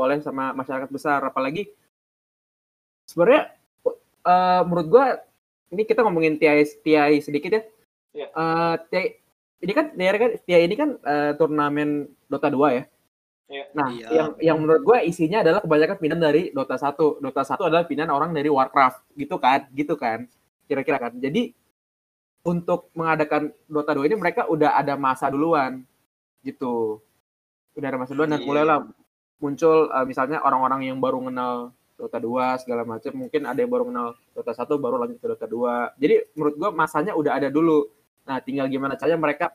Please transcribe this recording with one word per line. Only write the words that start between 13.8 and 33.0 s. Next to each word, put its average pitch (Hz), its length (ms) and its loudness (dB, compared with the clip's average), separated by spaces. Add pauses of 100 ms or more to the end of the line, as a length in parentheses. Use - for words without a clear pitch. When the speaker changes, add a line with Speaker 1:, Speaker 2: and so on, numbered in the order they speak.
Speaker 3:
Iya. 117 180 -12
Speaker 1:
yang, 156 180 2 (120)
yang 160 180 2
menurut 156 240 4
gua 233 240 6
isinya 175 380 0
adalah 170 180 4
kebanyakan 156 400 2
pindahan 165 220 0
dari 151 260 4
Dota 135 300 -4
satu. 147 420 0
Dota 135 240 -4
satu 160 220 -2
adalah 170 180 2
pindahan 151 240 -4
orang 156 240 0
dari 147 160 0
Warcraft, 131 640 2
gitu 143 240 -6
kan, 131 380 2
gitu 151 180 -2
kan, 120 320 -4 (400)
kira-kira 135 320 -2
kan. 120 160 -6
Jadi, 139 380 -4 (920)
untuk 175 540 -2
mengadakan 156 580 0 (160)
Dota 151 240 -2
dua 143 160 0
ini 220 60 2
mereka 180 340 -2
udah 151 220 2
ada 143 240 0
masa 135 320 0
duluan, 135 560 0 (560)
gitu. 120 640 -6 (720)
Udah 139 160 -6
ada 131 80 -6
masa 131 160 -8
duluan 151 160 0
dan 139 80 -2
Speaker 3:
Iya. 120 80 -8
Speaker 1:
mulailah 147 300 2 (580)
muncul, 156 560 2
eh, 131 160 0
misalnya 135 320 -4
orang-orang 131 480 0
yang 131 80 -6
baru 131 240 -2
kenal 123 560 -6 (240)
Dota 117 180 -8
dua 127 380 -2
segala 120 320 -6
macam, 117 260 -10